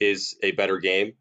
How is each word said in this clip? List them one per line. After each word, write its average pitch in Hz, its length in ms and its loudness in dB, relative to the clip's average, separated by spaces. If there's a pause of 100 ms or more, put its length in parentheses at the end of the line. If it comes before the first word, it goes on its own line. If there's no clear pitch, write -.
is 101 420 0
a 98 80 2
better 95 280 0
game 95 420 0